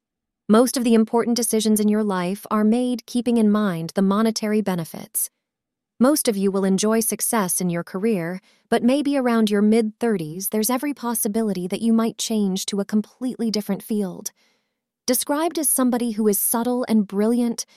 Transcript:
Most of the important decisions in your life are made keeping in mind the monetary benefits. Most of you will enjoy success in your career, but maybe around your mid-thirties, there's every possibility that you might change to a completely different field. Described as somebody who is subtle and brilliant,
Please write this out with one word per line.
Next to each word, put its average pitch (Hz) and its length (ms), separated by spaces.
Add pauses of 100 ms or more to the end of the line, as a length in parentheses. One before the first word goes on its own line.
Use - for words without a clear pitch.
(480)
Most 233 280
of 262 60
the 233 100
important 226 440
decisions 220 420
in 208 100
your 214 140
life 190 480
are 214 140
made 247 420
keeping 233 300
in 220 140
mind 185 440
the 196 80
monetary 214 580
benefits. - 720 (680)
Most 269 280
of 214 80
you 196 140
will 190 140
enjoy 202 340
success 214 600
in 180 100
your 170 140
career, 185 560 (280)
but 233 140
maybe 277 340
around 233 340
your 208 120
mid-thirties, 214 840
there's 214 200
every 262 240
possibility 214 760
that 190 120
you 226 120
might 226 260
change 202 480
to 202 140
a 202 40
completely 220 680
different 202 320
field. 196 480 (720)
Described 302 540
as 294 100
somebody 247 400
who 214 160
is 202 140
subtle 247 480
and 214 180
brilliant, 233 580 (120)